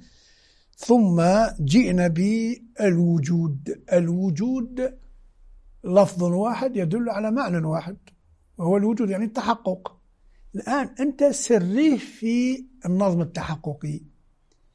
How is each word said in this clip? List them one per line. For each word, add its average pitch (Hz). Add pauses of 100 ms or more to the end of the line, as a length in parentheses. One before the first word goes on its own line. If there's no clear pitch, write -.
(760)
ثم 196 (380)
جئنا 180
بالوجود. 170 (100)
الوجود 214 (840)
لفظ 180
واحد 226
يدل 202
على 214
معنى 220
واحد، 160 (600)
وهو 175
الوجود، 214
يعني 196
التحقق. 220 (580)
الآن 240 (100)
أنت 277
سريه 240
في 247 (200)
النظم 180
التحققي، 156 (760)